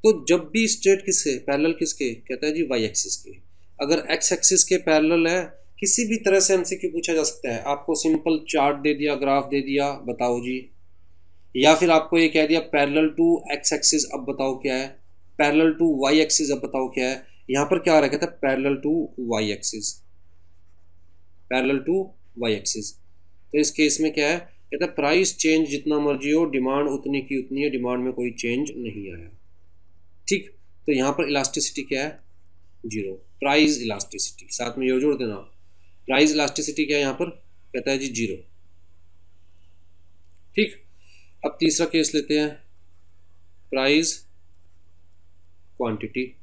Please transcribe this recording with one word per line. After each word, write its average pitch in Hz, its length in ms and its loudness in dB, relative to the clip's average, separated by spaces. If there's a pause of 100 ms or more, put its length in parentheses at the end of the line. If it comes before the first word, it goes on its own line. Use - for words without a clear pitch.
तो 220 80 8 (140)
जब 170 240 4
भी 226 180 2
स्ट्रेट 196 360 4
किससे, 156 320 2 (100)
पैरेलल 147 260 2
किसके, 147 440 -2
कहता 127 300 -6
है 151 60 0
जी 165 120 -2
वाई 123 200 0
एक्सिस - 340 -2
के। - 140 -16 (460)
अगर 147 340 0
एक्स 165 200 2
एक्सिस 175 320 6
के 185 160 2
पैरेलल 160 480 4
है, 180 140 2 (380)
किसी 220 260 2
भी 220 120 0
तरह 196 220 4
से 190 140 6
एमसीक्यू 180 360 0
पूछा 165 240 -2
जा 156 100 4
सकता 135 280 -4
है, 113 120 -2
आपको 143 320 -2
सिंपल 160 420 2 (100)
चार्ट 143 300 2
दे 147 160 2
दिया, 147 220 0
ग्राफ 139 340 2
दे 139 120 2
दिया, 139 280 0 (140)
बताओ 123 360 0
जी, 127 180 -4 (960)
या 143 200 8
फिर 170 160 4
आपको 160 280 4
ये 165 120 6
कह 156 160 4
दिया 160 140 4 (100)
parallel 147 440 4
to 170 120 4 (260)
x - 220 0
axis, 147 300 2 (100)
अब 131 120 -6
बताओ 135 340 -2
क्या 131 160 -2
है, 135 120 -4 (500)
parallel 156 360 6
to 165 160 4 (120)
y 139 180 6
axis, 151 320 2
अब 131 80 0
बताओ 131 300 -2
क्या 127 180 0
है। 131 180 -6 (220)
यहाँ 139 180 2
पर 175 120 2
क्या 170 160 4
आ 156 40 10
रहा 143 60 8
है, 135 60 2
कहता 147 160 0
है - 140 -12
parallel 135 400 2
to 151 140 0 (360)
y 110 120 2 (100)
axis, 101 380 -4 (1600)
parallel 131 340 2
to 180 140 0 (420)
y 113 140 0
axis। - 400 -6 (580)
तो 147 60 2
इस 147 140 4
केस 151 280 2
में 156 120 2
क्या 147 160 2
है, 170 100 2
कहता - 460 -6
है 165 100 -4
price 165 420 2
change 160 320 4
जितना 147 320 0
मर्जी 143 300 0
हो, 160 160 4
demand 139 420 0
उतनी 139 340 -2
की 135 160 -4
उतनी 131 240 -4
है, 143 80 0
demand 123 340 -2
में 127 80 -2
कोई 123 200 -4
change 123 400 -4
नहीं 101 400 -10
आया। 85 160 -14 (1000)
ठीक, 196 220 -2 (380)
तो 147 40 2
यहाँ 135 200 2
पर 151 160 -2
elasticity 143 560 -2
क्या 135 180 -2
है, 156 80 -4 (760)
Zero, 104 280 -6 (280)
Price 147 420 4
elasticity, - 680 -6
साथ 120 260 -6
में 131 80 0
ये 127 140 2
जोड़ 143 160 2
देना, 113 200 -4 (720)
Price 151 240 4
elasticity 151 520 -2
क्या 143 120 0
है 143 60 2
यहाँ 135 120 0
पर, 170 160 -4 (440)
कहता 127 160 -2
है 135 80 2
जी 135 120 -4
ज़ीरो। 113 260 -2 (2250)
ठीक, 208 200 2 (640)
अब 143 180 -2
तीसरा 160 280 4
case 160 260 2
लेते 151 240 0
हैं, 151 120 0 (1200)
Price 143 420 2 (1600)
quantity। 117 480 -4 (180)